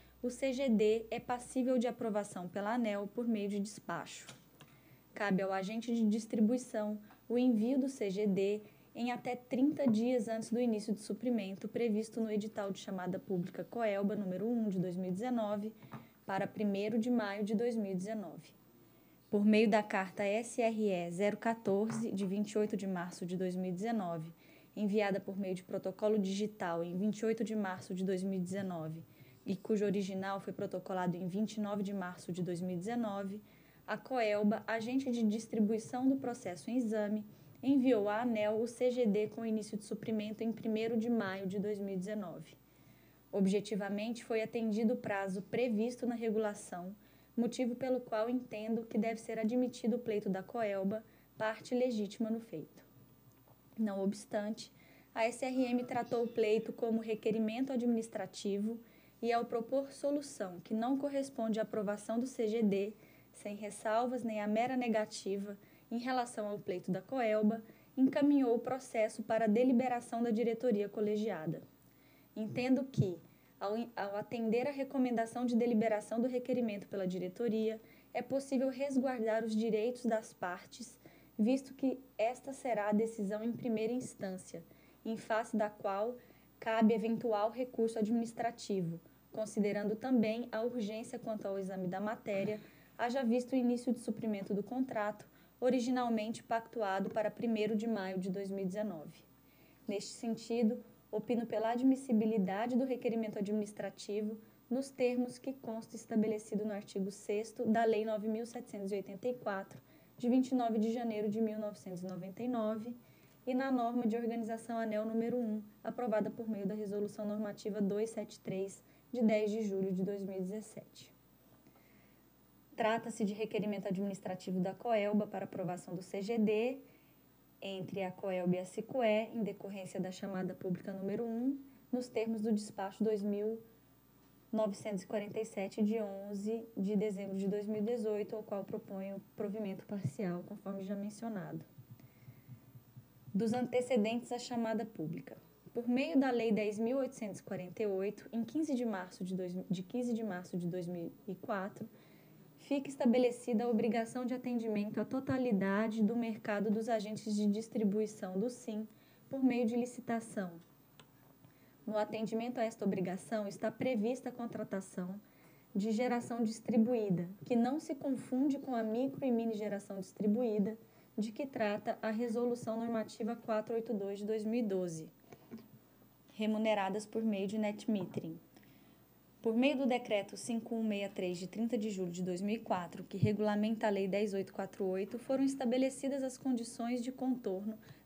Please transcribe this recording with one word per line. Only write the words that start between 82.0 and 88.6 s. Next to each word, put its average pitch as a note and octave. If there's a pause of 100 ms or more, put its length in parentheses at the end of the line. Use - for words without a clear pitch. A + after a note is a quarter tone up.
esta B3
será G#3+
a G#3
decisão G#3+
em A#3+
primeira A3+
instância, F#3+ (420)
em A3+
face A3+
da G#3+
qual G#3 (440)
cabe A3
eventual A3
recurso A3+
administrativo, G#3+ (320)